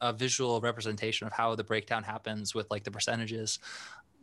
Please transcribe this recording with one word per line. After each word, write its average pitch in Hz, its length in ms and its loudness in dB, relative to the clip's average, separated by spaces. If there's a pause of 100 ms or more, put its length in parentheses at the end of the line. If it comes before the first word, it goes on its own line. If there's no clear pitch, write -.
a 120 120 4
visual 120 480 2
representation 110 680 0
of - 40 -8
how 117 220 4
the 110 80 0
breakdown 110 400 0
happens 107 540 -4
with, 107 160 -2
like, 104 100 -2
the 104 80 -6
percentages. 113 720 0 (640)